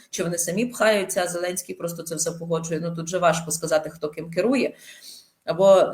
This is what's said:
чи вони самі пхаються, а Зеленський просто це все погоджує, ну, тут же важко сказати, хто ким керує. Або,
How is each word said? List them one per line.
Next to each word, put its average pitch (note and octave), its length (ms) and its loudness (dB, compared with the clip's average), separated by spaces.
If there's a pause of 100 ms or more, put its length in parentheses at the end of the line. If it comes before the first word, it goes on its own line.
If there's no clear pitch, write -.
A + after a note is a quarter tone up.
чи - 140 -4
вони E3+ 140 -4
самі F3+ 280 -2
пхаються, G#3 580 0
а F3 40 -2
Зеленський F3+ 480 -6
просто E3+ 280 -8
це E3 120 -8
все D#3 160 -2
погоджує, E3 480 -4
ну, E3+ 160 -6
тут E3 120 -6
же F3+ 100 -2
важко E3 340 2
сказати, D#3 380 -2
хто - 200 -8
ким E3 220 -10
керує. A3 440 0 (720)
Або, F#3 480 6